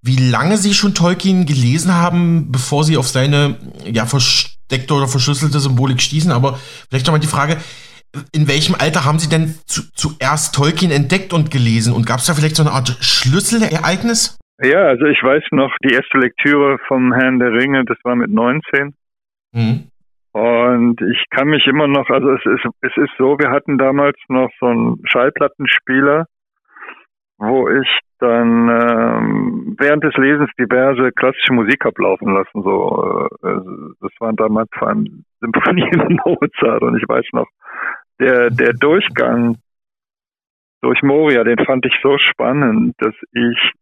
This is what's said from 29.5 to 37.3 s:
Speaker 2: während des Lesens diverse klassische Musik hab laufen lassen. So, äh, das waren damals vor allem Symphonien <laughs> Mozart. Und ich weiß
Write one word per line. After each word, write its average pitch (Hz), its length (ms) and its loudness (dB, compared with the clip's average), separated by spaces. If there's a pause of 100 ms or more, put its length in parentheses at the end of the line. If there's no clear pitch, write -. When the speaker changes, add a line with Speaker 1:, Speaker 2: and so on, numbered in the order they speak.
Speaker 2:
während 147 240 2
des 151 120 0
Lesens 143 440 2
diverse 127 520 2
klassische 127 420 0
Musik 117 300 0
hab 110 140 -2
laufen 95 340 0
lassen. 98 300 -2
So, 95 640 -2 (140)
äh, 92 580 -8
das 98 200 -10
waren 110 160 -4
damals 110 420 -2
vor 110 120 -2
allem 107 360 -6 (140)
Symphonien 160 840 0
<laughs> - 20 -6
Mozart. 120 600 0
Und 120 140 0
ich - 120 -4
weiß 123 240 0